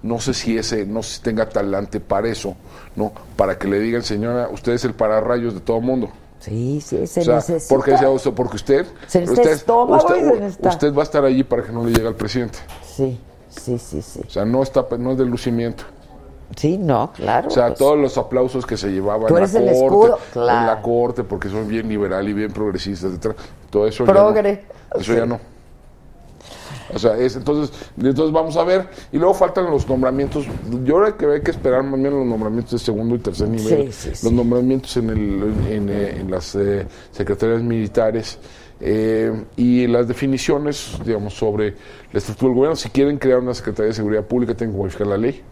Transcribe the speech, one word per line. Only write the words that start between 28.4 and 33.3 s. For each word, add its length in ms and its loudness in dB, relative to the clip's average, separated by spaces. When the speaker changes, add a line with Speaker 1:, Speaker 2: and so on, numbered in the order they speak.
Speaker 1:
a 60 2
ver. 240 2
Y 60 -2
luego 180 4
faltan 340 0
los 180 0
nombramientos. 600 0
Yo 160 4
creo 180 2
que 100 -2
hay 140 2
que 100 0
esperar 320 2
más 160 -2
bien 180 0
los 80 0
nombramientos 460 -2
de 80 -2
segundo 340 0
y 60 0
tercer 280 -2